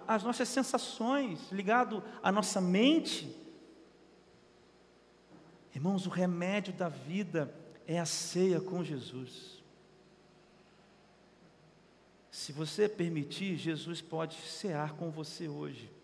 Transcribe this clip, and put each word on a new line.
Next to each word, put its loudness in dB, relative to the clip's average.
às 4
nossas 0
sensações, 0
ligado 2
à 4
nossa 4
mente. 4
Irmãos, 0
o 0
remédio 0
da 0
vida -2
é 0
a 0
ceia 2
com -2
Jesus. -10
Se -10
você 0
permitir, -2
Jesus -4
pode -4
cear -4
com -4
você -8
hoje. -8